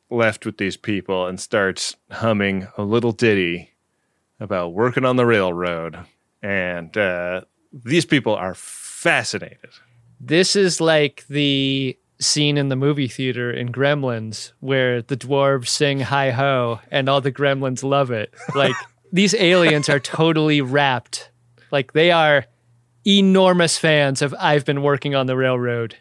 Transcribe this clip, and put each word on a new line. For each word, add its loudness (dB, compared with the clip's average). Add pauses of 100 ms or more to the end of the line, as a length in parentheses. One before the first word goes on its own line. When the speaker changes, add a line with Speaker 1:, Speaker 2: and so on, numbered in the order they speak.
(120)
Speaker 1:
left 0
with -8
these -4
people -4
and -8
starts -2 (160)
humming 0 (100)
a -4
little 0
ditty 0 (680)
about -4
working 0
on 2
the 2
railroad. 0 (460)
And, -4
uh, -2 (320)
these -2
people 0
are -4
fascinated. -4 (500)
Speaker 2:
This 2
is 2
like 0
the -2 (220)
scene 0
in 0
the -2
movie 0
theater -6
in -6
Gremlins -2
where 0
the -6
dwarves 0
sing 0
Hi 0
Ho 0 (120)
and 0
all 2
the -2
gremlins -4
love 0
it. -6 (220)
Like, 2 (180)
<laughs> -20
these 2
aliens 4
are 2
totally 2
rapt. -2 (400)
Like, -2
they 4
are 4 (600)
enormous 4
fans 2
of -2
I've 2
Been -2
Working 0
on 0
the -2
Railroad, -2